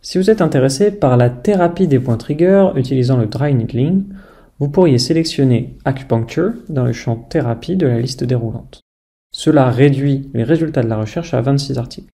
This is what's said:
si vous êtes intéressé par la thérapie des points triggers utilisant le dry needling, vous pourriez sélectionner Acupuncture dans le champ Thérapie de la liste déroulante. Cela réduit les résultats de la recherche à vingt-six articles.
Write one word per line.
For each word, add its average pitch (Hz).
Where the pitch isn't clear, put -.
si -
vous 190
êtes 220
intéressé 143
par 143
la 123
thérapie 175
des 135
points 123
triggers 185
utilisant 131
le 110
dry 139
needling, 139
vous 143
pourriez 151
sélectionner 143
Acupuncture 139
dans 135
le 117
champ 117
Thérapie 120
de 180
la 120
liste 127
déroulante. 120
Cela 143
réduit 135
les 117
résultats 147
de 113
la 110
recherche 110
à 123
vingt-six 139
articles. -